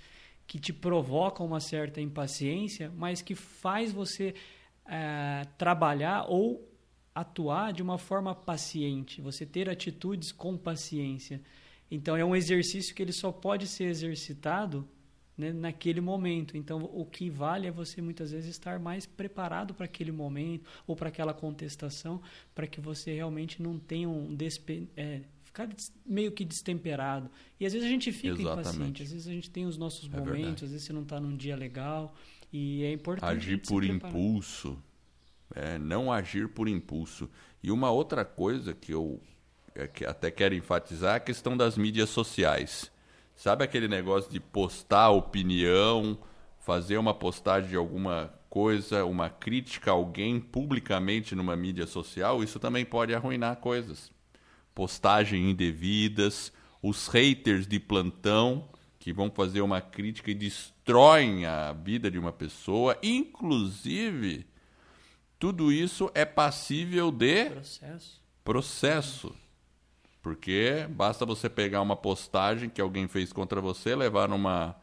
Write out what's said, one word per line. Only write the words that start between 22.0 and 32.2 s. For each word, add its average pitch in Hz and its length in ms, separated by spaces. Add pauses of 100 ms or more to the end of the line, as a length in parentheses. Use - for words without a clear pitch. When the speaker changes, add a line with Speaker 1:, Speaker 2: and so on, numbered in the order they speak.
Speaker 1:
para 156 120
que 151 140
você 151 340
realmente 160 480
não 170 160
tenha 165 300
um 151 260
despe-, 160 600
é, 147 260 (200)
ficar - 240
des-, - 260 (140)
meio 208 260
que 202 120
destemperado. 143 880 (280)
E 196 80
às 196 60
vezes 233 140
a 240 40
gente 254 220
fica 180 280
Speaker 2:
Exatamente. 170 200 (100)
Speaker 1:
impaciente, 143 320
às 143 100
vezes 165 140
a 175 60
gente 175 180
tem 180 160
os 165 100
nossos 160 300
Speaker 2:
É 139 100
Speaker 1:
momentos, 139 200
Speaker 2:
verdade. 160 280
Speaker 1:
às 139 60
vezes 147 160
você 160 60
não 151 120
tá 147 160
num 143 160
dia 139 200
legal, 135 580 (380)